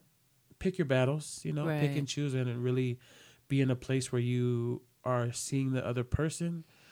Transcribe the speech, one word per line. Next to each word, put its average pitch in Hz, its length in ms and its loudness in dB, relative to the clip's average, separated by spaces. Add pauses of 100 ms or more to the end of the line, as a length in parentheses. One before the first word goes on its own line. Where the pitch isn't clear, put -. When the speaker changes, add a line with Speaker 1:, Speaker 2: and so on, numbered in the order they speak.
(580)
Speaker 1:
pick 185 200 -2
your 170 80 2
battles, 135 580 2
you 156 80 -4
know, 151 120 -2
pick 151 260 2
Speaker 2:
Right. 147 80 -2
Speaker 1:
and 143 100 -2
choose, 143 260 -2
and 123 300 0
really 127 340 0 (500)
be 139 120 4
in 131 100 4
a 127 60 2
place 131 340 -2
where 123 120 2
you 120 580 0 (240)
are 120 280 0
seeing 135 400 -2
the 131 140 0
other 123 180 0
person 160 600 -2 (280)